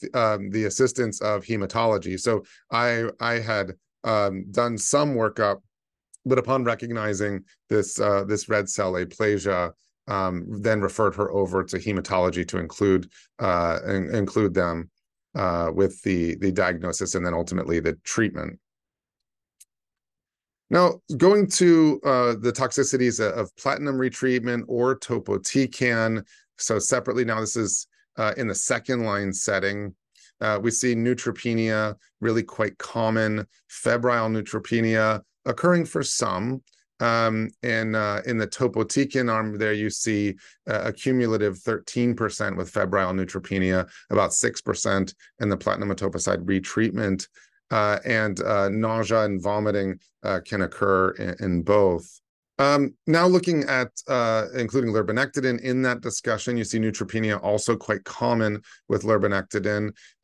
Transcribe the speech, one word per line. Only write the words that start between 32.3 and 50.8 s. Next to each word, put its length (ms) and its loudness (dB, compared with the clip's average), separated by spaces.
quite 360 -4
common, 680 -2
febrile 600 0
neutropenia 920 0
occurring 400 2
for 180 -4
some, 600 -2
um, 500 2
in, 320 -2
uh, 320 -2
in 120 -2
the 80 0
topotecan 840 0
arm 280 -2
there, 160 0
you 160 -2
see, 460 -2
uh, 160 -2
a 80 -2
cumulative 640 0
thirteen 560 -2
percent 420 -4
with 140 -6
febrile 420 0
neutropenia, 760 0
about 220 2
six 280 0
percent 540 -2
in 80 0
the 80 0
platinum 340 -2
etoposide 540 -2
retreatment. 840 0
Uh, 340 2
and, 380 0
uh, 260 2
nausea 560 0
and 180 -2
vomiting, 560 0
uh, 220 -2
can 180 -4
occur 480 2